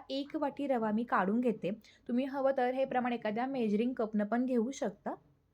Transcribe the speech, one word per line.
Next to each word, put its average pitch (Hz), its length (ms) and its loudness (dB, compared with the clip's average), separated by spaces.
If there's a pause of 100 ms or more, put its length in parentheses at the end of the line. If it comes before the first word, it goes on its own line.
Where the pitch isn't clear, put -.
(100)
एक 277 260 -4
वाटी 285 300 -4
रवा 226 240 2
मी 220 140 2
काढून 220 360 2
घेते. 214 300 0 (380)
तुम्ही 247 160 0
हवं 269 320 0
तर 254 180 2
हे 269 100 0
प्रमाण 247 280 0
एखाद्या 233 340 -2
मेजरिंग 240 460 0
कपनं 214 320 0
पण 240 220 0
घेऊ 247 240 2
शकता. 226 440 -6 (400)